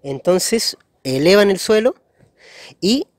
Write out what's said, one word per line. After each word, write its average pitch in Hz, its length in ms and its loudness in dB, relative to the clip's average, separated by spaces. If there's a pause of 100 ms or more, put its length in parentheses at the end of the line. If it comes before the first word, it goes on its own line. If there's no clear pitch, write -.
Entonces 180 720 -4 (280)
elevan 180 480 2
el 185 80 -4
suelo 220 340 0 (840)
y 233 260 -2 (120)